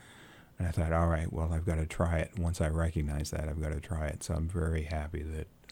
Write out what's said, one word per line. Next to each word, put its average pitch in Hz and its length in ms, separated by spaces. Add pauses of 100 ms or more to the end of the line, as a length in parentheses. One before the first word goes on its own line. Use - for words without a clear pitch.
(580)
And 87 100
I - 20
thought, 82 220
"All 85 160
right, 82 240
well, 80 200
I've 82 140
gotta 80 200
try 85 320
it. 78 200
Once 85 220
I 80 80
recognize 76 640
that, 76 180
I've 78 120
gotta 76 200
try 78 280
it." - 140
So 82 120
I'm 80 140
very 82 360
happy 76 380
that, 78 240 (260)